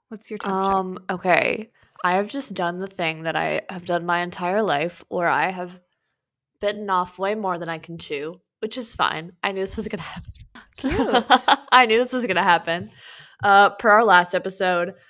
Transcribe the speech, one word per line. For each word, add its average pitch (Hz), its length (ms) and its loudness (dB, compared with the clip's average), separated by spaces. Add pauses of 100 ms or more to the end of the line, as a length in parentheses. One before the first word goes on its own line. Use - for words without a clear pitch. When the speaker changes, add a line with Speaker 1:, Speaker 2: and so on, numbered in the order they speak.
Speaker 1:
What's 220 220 -14
your 214 100 -10
temp 196 140 -4 (120)
check? 196 100 2
Speaker 2:
Um, 185 240 -4 (100)
okay. 185 640 0 (320)
I 180 140 2
have 202 100 -2
just 262 260 -8
done 175 240 -4
the 190 100 -6
thing 160 360 -6
that 160 120 -4
I 156 320 -2
have 180 180 -12
done 175 200 -2
my 175 140 0
entire 175 420 -2
life 170 460 -2
where 180 200 -2
I 151 220 2
have 180 300 -10 (800)
bitten 208 300 -4
off 180 260 -2
way 196 160 -2
more 190 240 -4
than 165 100 -8
I 165 120 -6
can 165 180 -14
chew, 156 420 -8 (200)
which 220 180 -8
is 233 160 -8
fine. 165 380 -4 (120)
I 196 80 -4
knew 190 100 -6
this 190 140 -8
was - 120 -8
gonna 170 160 -10
happen. - 280 -16 (460)
Speaker 1:
Cute. 262 500 0
Speaker 2:
<laughs> 277 440 2
I 254 160 6
knew 220 100 2
this 247 160 0
was 233 140 -2
gonna 180 160 2
happen. 175 480 0 (520)
Uh, 202 280 6
per 226 180 0
our 214 160 8
last 180 300 6
episode, 180 580 -2 (160)